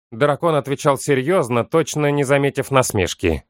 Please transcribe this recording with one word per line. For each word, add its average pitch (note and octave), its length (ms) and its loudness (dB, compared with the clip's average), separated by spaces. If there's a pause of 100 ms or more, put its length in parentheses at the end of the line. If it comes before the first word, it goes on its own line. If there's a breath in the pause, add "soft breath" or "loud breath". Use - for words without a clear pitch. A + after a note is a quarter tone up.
(120)
Дракон D3 440 0
отвечал C#3 420 0
серьезно, C3 680 0
точно D3+ 440 0
не C#3+ 140 0
заметив C#3 480 0
насмешки. F#2 800 0